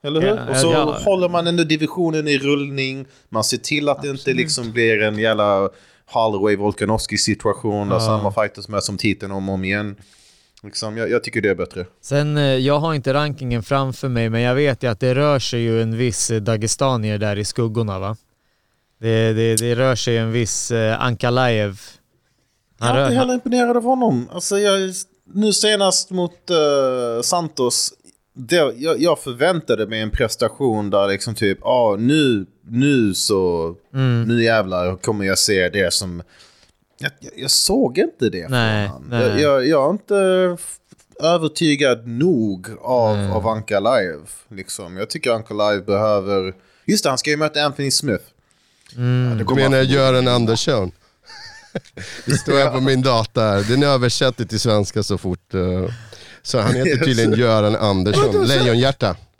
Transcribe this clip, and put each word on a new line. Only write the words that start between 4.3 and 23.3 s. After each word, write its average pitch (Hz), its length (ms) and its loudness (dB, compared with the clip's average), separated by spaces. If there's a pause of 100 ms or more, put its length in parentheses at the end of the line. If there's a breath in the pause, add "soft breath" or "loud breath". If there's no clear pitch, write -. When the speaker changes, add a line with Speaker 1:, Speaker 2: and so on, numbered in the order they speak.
Speaker 1:
liksom 123 360 -2
blir 113 300 2
en 107 160 0
jävla 104 520 2 (360 soft breath)
Holloway-Volkanovski-situation 104 1800 0
där 95 80 0
Speaker 2:
Ja. 92 40 2
Speaker 1:
samma 107 320 0
fighters 104 360 -4
med 104 160 -2
som 98 140 -6
titeln 98 340 -2
om 98 160 -6
och 95 60 -2
om 95 100 -4
igen. 101 320 -4 (680 soft breath)
Liksom, 107 340 -10
jag, 110 140 -2
jag 117 140 0
tycker 113 160 -4
det 101 100 2
är 95 40 2
bättre. 90 320 -6 (160)
Speaker 2:
Sen, 147 340 0
eh, 147 80 2
jag 135 340 2
har 160 160 -2
inte 135 200 -2
rankingen 135 480 -2
framför 135 460 -2
mig, 117 220 0
men 113 100 0
jag 123 140 2
vet 139 280 0
ju 123 80 0
att 101 100 -4
det 127 140 2
rör 143 240 2
sig 120 220 -4
ju 113 220 0
en 113 140 -2
viss, 120 340 -2
eh, 113 100 0
dagestanier 110 800 0
där 104 200 -2
i 104 60 -4
skuggorna, 110 540 -2
va? 101 180 -6 (840)
Det, 113 320 2
det, 113 240 2
det 117 180 0
rör 127 200 2
sig 117 240 -2
en 113 140 -2
viss, 117 380 -2
eh, 113 320 0
Ankalaev. 120 760 0 (1000)
Han 117 100 -2
Speaker 1:
Jag - 100 2
är 139 40 2
inte 139 120 2
Speaker 2:
rör 254 60 2
Speaker 1:
heller 254 140 0